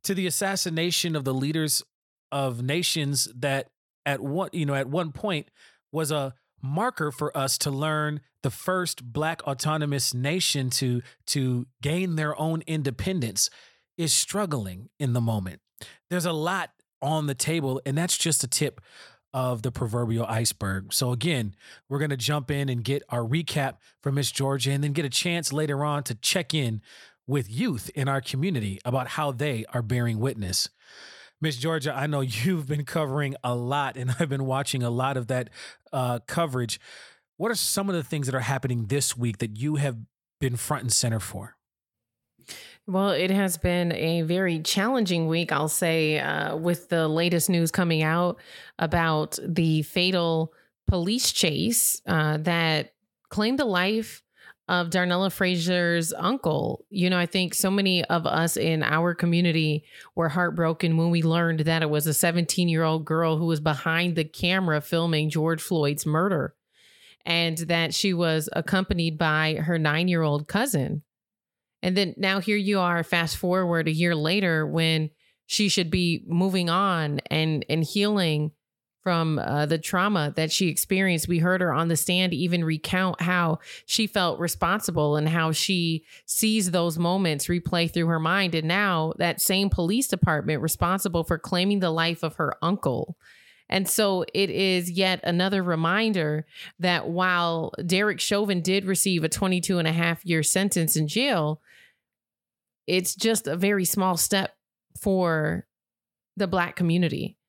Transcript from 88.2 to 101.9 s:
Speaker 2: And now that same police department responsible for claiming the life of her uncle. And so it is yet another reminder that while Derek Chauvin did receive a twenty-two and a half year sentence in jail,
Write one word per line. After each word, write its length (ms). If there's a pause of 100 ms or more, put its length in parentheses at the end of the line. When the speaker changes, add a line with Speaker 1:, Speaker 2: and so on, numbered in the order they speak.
Speaker 2:
And 120
now 520
that 200
same 300
police 380
department 560
responsible 600
for 140
claiming 440
the 100
life 320
of 140
her 260
uncle. 520 (540)
And 180
so 460
it 160
is 400
yet 340
another 380
reminder 840 (320)
that 300
while 640 (120)
Derek 340
Chauvin 420
did 240
receive 380
a 60
twenty-two 500
and 80
a 40
half 320
year 200
sentence 520
in 120
jail, 540 (1200)